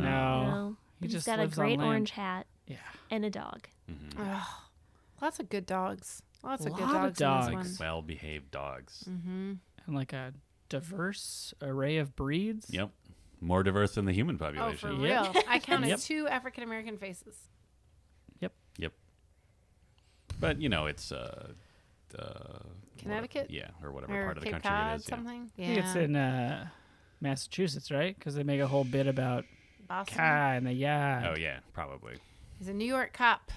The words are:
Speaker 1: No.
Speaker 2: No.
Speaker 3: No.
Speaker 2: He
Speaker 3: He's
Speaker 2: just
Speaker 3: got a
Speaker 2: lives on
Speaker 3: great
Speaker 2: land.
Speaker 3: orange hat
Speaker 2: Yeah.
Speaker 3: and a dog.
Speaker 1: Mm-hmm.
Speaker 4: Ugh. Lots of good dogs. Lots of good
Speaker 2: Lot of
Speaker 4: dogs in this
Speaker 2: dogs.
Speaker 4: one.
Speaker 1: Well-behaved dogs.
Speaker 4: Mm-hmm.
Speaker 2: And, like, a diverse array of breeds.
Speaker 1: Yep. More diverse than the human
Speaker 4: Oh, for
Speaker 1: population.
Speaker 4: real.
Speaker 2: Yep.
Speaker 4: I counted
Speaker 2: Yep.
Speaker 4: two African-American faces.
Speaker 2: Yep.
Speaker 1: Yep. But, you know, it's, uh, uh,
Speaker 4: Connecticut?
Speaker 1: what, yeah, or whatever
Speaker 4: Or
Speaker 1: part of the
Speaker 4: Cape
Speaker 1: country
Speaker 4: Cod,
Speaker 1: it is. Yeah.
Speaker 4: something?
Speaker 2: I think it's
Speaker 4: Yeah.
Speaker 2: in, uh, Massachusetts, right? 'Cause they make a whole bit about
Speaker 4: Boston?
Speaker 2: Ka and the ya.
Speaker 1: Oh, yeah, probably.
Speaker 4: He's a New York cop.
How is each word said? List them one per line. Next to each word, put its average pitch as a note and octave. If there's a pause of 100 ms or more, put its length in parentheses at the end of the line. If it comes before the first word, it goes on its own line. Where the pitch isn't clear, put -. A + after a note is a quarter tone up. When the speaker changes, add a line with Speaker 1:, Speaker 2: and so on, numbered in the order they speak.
Speaker 1:
No. C3
Speaker 2:
No. C3
Speaker 3:
No. G3+ (220)
Speaker 2:
He F3
Speaker 3:
He's A3+
Speaker 2:
just E3
Speaker 3:
got A3
a -
Speaker 2:
lives D#3
on D#3
Speaker 3:
great B3
Speaker 2:
land. D4
Speaker 3:
orange A3
hat F#3 (220)
Speaker 2:
Yeah. C3+ (340)
Speaker 3:
and G#3+
a G#3
dog. - (240)
Speaker 1:
Mm-hmm. D2
Speaker 4:
Ugh. G3 (720)
Lots D#4
of A#3+
good G3
dogs. F#3+ (220)
Lots B3+
of D#3
good G#3+
Speaker 2:
Lot C4
of E3+
Speaker 4:
dogs C3+
in D#2+
this F2+
Speaker 2:
dogs. -
Speaker 4:
one. D#2+
Speaker 1:
Well-behaved D#2
dogs. C2+
Speaker 4:
Mm-hmm. F#3 (340)
Speaker 2:
And, D3
like, C3+
a C3 (360)
diverse F3
array C#3
of C#3
breeds. F#3+
Speaker 1:
Yep. G2+ (500)
More F2+
diverse G2
than G2+
the F#2+
human B2
Speaker 4:
Oh, -
for D#2
Speaker 1:
population. -
Speaker 4:
real. G#3
Speaker 2:
Yep. G#4
Speaker 4:
I B3
counted -
Speaker 2:
Yep. G3+
Speaker 4:
two D4+
African-American A#3
faces. F#3+ (1040)
Speaker 2:
Yep. F3+ (240)
Speaker 1:
Yep. E2 (1500)
But, D#3
you D3
know, D#2+
it's, -
uh, A#1+ (640)
uh, - (400)
Speaker 4:
Connecticut? A3+
Speaker 1:
what, -
yeah, - (140)
or C#2+
whatever C2+
Speaker 4:
Or G3
Speaker 1:
part D#2
of D2+
the -
Speaker 4:
Cape -
Speaker 1:
country G3+
Speaker 4:
Cod, G#3+
Speaker 1:
it -
is. -
Yeah. A#3+
Speaker 4:
something? A#3+
Speaker 2:
I F3+
think A#3
it's F3+
Speaker 4:
Yeah. F3
Speaker 2:
in, D3
uh, C3 (520)
Massachusetts, C#3
right? E3
'Cause C#3+
they C#3+
make C#3
a C#3
whole C#3
bit C3+
about B2+ (420)
Speaker 4:
Boston? F#3+
Speaker 2:
Ka D3
and B2+
the B2
ya. C#3
Speaker 1:
Oh, -
yeah, D2 (140)
probably. C2+ (420)
Speaker 4:
He's F#3
a G3
New G#3
York C4
cop. -